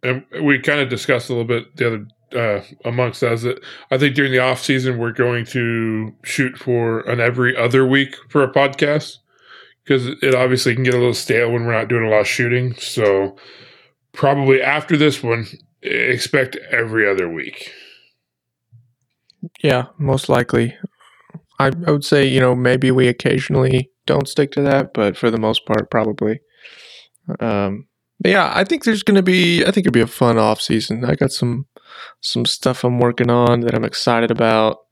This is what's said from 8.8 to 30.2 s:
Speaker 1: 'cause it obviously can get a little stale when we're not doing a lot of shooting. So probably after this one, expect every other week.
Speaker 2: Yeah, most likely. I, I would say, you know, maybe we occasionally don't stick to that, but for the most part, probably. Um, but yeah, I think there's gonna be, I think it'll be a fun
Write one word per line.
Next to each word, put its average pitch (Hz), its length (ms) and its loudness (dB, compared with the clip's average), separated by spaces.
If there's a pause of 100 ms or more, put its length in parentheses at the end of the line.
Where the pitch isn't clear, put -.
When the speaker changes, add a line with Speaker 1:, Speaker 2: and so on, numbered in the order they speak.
Speaker 1:
'cause 127 220 0 (160)
it 135 100 4
obviously 127 400 2
can 123 100 -2
get 127 100 2
a 123 40 2
little 120 160 2
stale 117 380 0
when 117 140 -2
we're 117 80 -2
not 110 160 -2
doing 117 160 0
a 110 40 0
lot 107 120 4
of 104 60 0
shooting. 123 480 -2
So 98 600 0 (760)
probably 135 480 2
after 147 340 -2
this 147 260 2
one, 117 240 -2 (380)
expect 123 720 -2 (160)
every 113 360 0
other 95 220 0
week. - 440 -12 (1900)
Speaker 2:
Yeah, 127 260 0 (100)
most 135 320 -2
likely. 123 460 0 (840)
I, 135 120 2 (140)
I 165 60 2
would 147 140 0
say, 143 200 4
you 135 140 2
know, 127 160 4
maybe 127 360 2
we 127 160 4
occasionally 131 840 0 (140)
don't 139 220 0
stick 143 260 0
to 143 100 0
that, 139 300 2
but 101 240 0
for 120 120 0
the 113 80 -2
most 110 280 -2
part, 107 260 -2
probably. 110 480 -2 (1000)
Um, 101 480 -4 (340)
but 180 100 2
yeah, 185 240 2
I 185 80 2
think 285 200 -4
there's 214 200 0
gonna 196 200 4
be, 180 420 2
I 190 60 0
think 196 160 0
it'll 120 60 0
be 117 80 6
a 117 60 2
fun 117 300 2